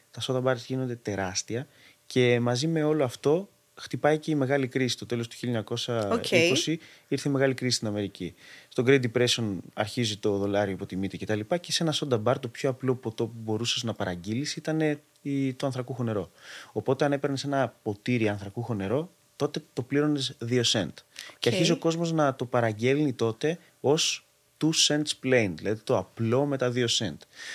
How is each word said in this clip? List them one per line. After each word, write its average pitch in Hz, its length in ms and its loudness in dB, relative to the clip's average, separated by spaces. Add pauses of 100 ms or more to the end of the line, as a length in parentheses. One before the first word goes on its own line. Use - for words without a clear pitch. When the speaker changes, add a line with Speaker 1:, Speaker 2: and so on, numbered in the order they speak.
(100)
Speaker 1:
τα - 160 -14
soda 127 160 0
bars 127 140 2 (100)
γίνονται 131 280 -4
τεράστια 101 720 -4 (400)
και 123 340 4
μαζί 120 260 0
με 165 180 2
όλο 151 200 2
αυτό 151 440 0 (260)
χτυπάει 151 440 0
και 151 120 -4
η 156 40 2
μεγάλη 135 340 2
κρίση. 127 300 0
Το - 80 -12
τέλος 117 220 -4
του - 80 -16
χίλια 120 180 -4
εννιακόσια 117 680 -2 (100)
είκοσι 170 420 4
Speaker 2:
Οκ. 165 80 -4 (280)
Speaker 1:
ήρθε 139 200 -2
η 143 40 2
μεγάλη 135 220 4
κρίση 123 220 0
στην 113 120 -4
Αμερική. 101 460 -4 (340)
Στο - 180 0
Great 135 260 6
Depression 117 440 2 (180)
αρχίζει 107 420 -2
το 101 200 0
δολάριο, 101 360 0
υποτιμείται 95 440 -6
και 92 100 -8
τα 107 80 0
λοιπά, 107 220 -2
και - 160 -6
σε - 100 0
ένα 160 180 0
soda 127 220 0
bar 120 180 2
το 127 80 -6
πιο 135 220 -2
απλό 127 240 0
ποτό 120 320 -4
που 117 100 -12
μπορούσες 113 460 -2
να 113 120 -2
παραγγείλεις 101 640 -4
ήταν, 156 240 -2
ε, 151 200 0 (220)
η, 139 320 -2
το 135 120 -4
ανθρακούχο 127 360 -4
νερό. 107 280 -2 (420)
Οπότε 135 320 0
αν 143 80 2
έπαιρνες 139 320 -2
ένα 139 380 0
ποτήρι 110 460 0
ανθρακούχο 104 460 -4
νερό, 110 360 -2 (260)
τότε 147 260 -2 (100)
το 135 100 -4
πλήρωνες 143 560 0
δύο 120 240 0
σεντ. 107 280 2 (480)
Και - 100 2
Speaker 2:
Οκ. 120 60 4
Speaker 1:
αρχίζει 165 180 4
ο - 40 4
κόσμος 165 360 0
να 147 220 2
το 127 100 -6
παραγγέλνει 120 680 2
τότε 120 460 -2 (220)
ως - 460 0 (340)
two 156 100 4 (160)
cents 147 240 0 (140)
plain, 123 300 4
δηλαδή 95 300 -2
το 123 140 2
απλό 117 480 0
με 139 100 -2
τα 127 140 0
δύο 120 160 2
σεντ. 104 340 -2 (340)